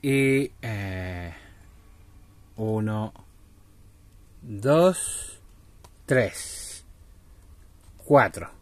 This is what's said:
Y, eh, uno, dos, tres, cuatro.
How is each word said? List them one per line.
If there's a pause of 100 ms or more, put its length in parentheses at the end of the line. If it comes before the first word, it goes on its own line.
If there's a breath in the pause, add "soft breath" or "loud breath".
Y, (100)
eh, (1200 loud breath)
uno, (1300)
dos, (640)
tres, (1120)
cuatro. (100)